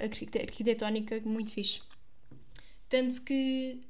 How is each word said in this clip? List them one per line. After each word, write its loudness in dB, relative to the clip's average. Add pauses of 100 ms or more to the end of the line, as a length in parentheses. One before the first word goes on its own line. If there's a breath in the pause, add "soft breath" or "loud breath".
arquite-, 0
arquitetónica 2
muito 0
fixe. 0 (1080 loud breath)
Tanto 4
que 2